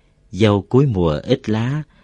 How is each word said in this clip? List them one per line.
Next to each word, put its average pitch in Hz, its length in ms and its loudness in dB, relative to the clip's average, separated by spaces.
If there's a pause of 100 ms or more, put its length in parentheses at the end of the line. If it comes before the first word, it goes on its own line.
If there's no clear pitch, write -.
(320)
Dâu 101 300 2
cuối 127 240 2
mùa 87 380 0
ít - 260 -4
lá, 123 340 -4 (200)